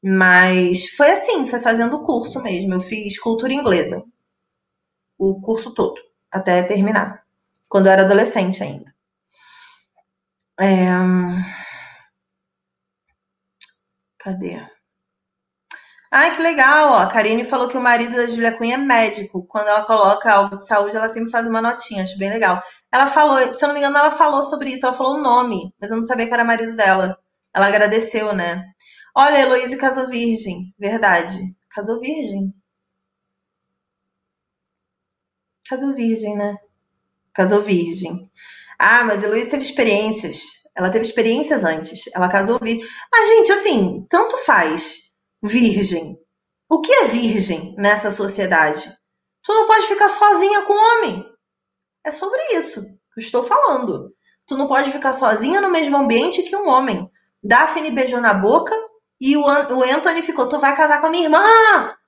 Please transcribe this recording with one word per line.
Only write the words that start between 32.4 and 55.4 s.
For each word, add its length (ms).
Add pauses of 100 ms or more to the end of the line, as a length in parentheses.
Casou 260
virgem, 420
né? 200 (760)
Casou 300
virgem. 640 (480)
Ah, 280
mas 180
a 40
Heloísa 240
teve 120
experiências. 1040 (100)
Ela 160
teve 140
experiências 580
antes. 500
Ela 160
casou 320
virgem. 240 (280)
Ah, 120
gente, 280
assim, 580
tanto 280
faz. 760 (260)
Virgem. 800 (500)
O 120
que 100
é 140
virgem 720
nessa 340
sociedade? 840 (520)
Tu 100
não 140
pode 180
ficar 220
sozinha 540
com 100
homem. 520 (800)
É 80
sobre 300 (120)
isso 300
que 380
eu 20
estou 220
falando. 680 (320)
Tu 120
não 100
pode 240
ficar 220
sozinha 480